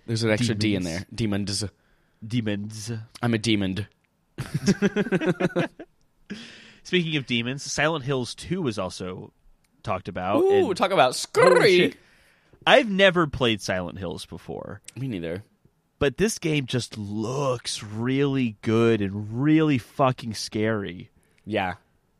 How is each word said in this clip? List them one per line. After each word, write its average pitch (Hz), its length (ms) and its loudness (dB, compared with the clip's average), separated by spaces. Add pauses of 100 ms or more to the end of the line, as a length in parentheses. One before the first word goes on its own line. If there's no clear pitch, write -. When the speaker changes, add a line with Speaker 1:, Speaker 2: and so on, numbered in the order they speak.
Speaker 1:
There's 113 180 -2
an 110 60 4
extra 113 240 2
D 104 200 2
in 92 80 -2
Speaker 2:
Demons. 85 160 -4
Speaker 1:
there. 98 160 -8
Demons. 101 500 -2 (600)
Speaker 2:
Demons. 107 680 -4 (300)
Speaker 1:
I'm 120 120 2
a 110 40 0
demon. 101 480 0 (520)
<laughs> - 680 0 (1800)
Speaker 2:
Speaking 165 340 0
of 135 100 -4
demons, 123 360 -2
Silent 151 420 -2
Hills 131 300 -2
two - 280 -6
was 110 160 -2
also 92 540 -8 (500)
talked 98 260 -6
about, 92 340 0
Speaker 1:
Ooh, 381 260 4
Speaker 2:
and 196 80 -2
Speaker 1:
talk 185 140 0
about 170 140 4
Speaker 2:
holy 127 100 2
Speaker 1:
scary. - 640 6
Speaker 2:
shit. - 180 2 (680)
I've 226 240 6
never 185 360 4
played 117 360 0
Silent 92 360 -4
Hills 85 280 -8
before. 80 540 -12 (160)
Speaker 1:
Me 131 120 -8
neither. 90 360 -6 (540)
Speaker 2:
But 139 180 2
this 220 220 0
game 151 280 0
just - 300 -4
looks 110 840 -4
really 123 800 0
good 113 380 4
and 104 420 -4
really 151 360 4
fucking 127 560 -2
scary. 104 760 -4 (340)
Speaker 1:
Yeah. 98 300 -2 (460)